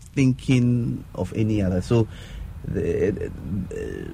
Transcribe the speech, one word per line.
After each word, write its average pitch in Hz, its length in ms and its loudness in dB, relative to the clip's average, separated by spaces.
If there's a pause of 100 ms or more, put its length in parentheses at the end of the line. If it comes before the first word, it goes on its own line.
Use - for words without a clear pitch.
(140)
thinking 127 920 2 (100)
of - 200 -4
any 110 280 2
other. 92 200 2
So 117 260 4 (580)
the, 85 640 0 (380)
the - 460 -8